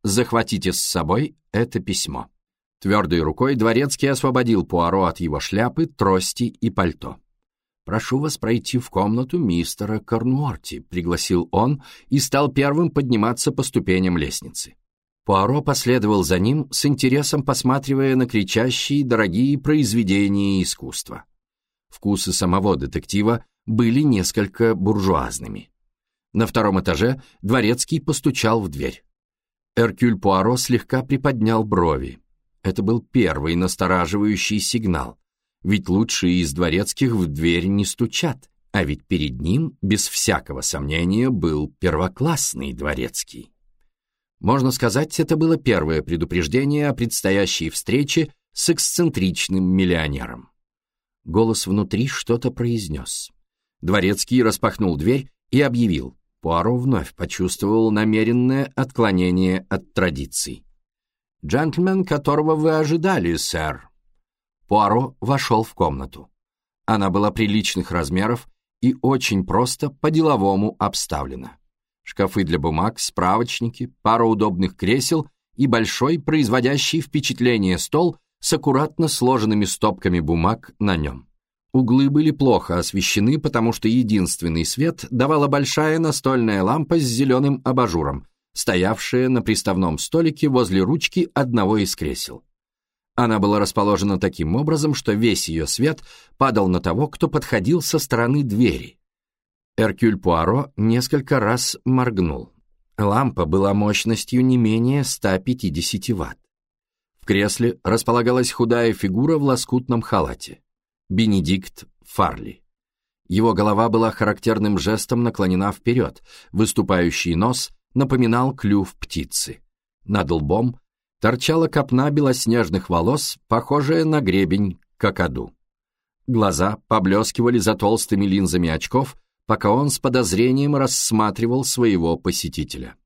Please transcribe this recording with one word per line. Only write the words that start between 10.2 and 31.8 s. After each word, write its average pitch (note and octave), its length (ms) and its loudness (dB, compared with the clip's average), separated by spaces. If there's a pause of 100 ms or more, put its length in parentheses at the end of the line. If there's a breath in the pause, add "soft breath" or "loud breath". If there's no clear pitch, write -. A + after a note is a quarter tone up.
пригласил F2 680 -2
он B2 300 0 (280 loud breath)
и C#3 100 2
стал C#3 300 0
первым C#3+ 420 0
подниматься A#2+ 600 0
по C3 100 -4
ступеням F#2 540 0
лестницы. - 580 -8 (520)
Пуаро G#2 340 2
последовал A#2+ 640 2
за F2 160 0
ним, C3 320 0
с - 140 -4
интересом C#3 580 0
посматривая C3+ 720 0
на B2+ 120 2
кричащие A#2+ 760 0
дорогие A#2+ 540 2
произведения G2+ 1040 2
искусства. - 640 -10 (640)
Вкусы G2 420 -4
самого F#2 460 0
детектива G#2 680 -2 (220)
были A#2 340 2
несколько A2+ 760 2
буржуазными. E2 960 -2 (600)
На G#2+ 160 0
втором G#2 320 2
этаже G2 420 0 (200 loud breath)
дворецкий A#2+ 580 0
постучал A2+ 640 0
в F#2 80 -6
дверь. C#2 340 -8 (720)
Эркюль A#2 420 2
Пуаро F#2+ 380 2
слегка B2+ 480 -2
приподнял B2 600 0
брови. D#2+ 560 0 (420)